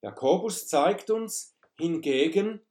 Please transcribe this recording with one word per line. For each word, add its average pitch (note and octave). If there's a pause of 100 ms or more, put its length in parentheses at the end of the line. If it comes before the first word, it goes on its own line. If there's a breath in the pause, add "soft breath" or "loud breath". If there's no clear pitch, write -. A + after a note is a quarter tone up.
Jakobus F3
zeigt E3
uns A3 (220)
hingegen E3